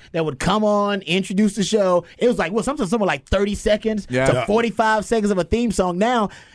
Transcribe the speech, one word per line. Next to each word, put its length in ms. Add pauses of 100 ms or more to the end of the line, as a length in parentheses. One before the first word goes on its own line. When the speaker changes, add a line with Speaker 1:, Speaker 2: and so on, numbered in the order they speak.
(120)
Speaker 1:
that 120
would 140
come 260
on, 380
introduce 540
the 80
show. 400 (140)
It 100
was 100
like, 140
well, 100
sometimes 280
something 180
like 200
thirty 280
seconds 520
Speaker 2:
Yeah. 180
Speaker 1:
to 80
Speaker 3:
Yeah. 120
Speaker 1:
forty-five 580
seconds 280
of 60
a 60
theme 280
song. 260
Now, 300 (260)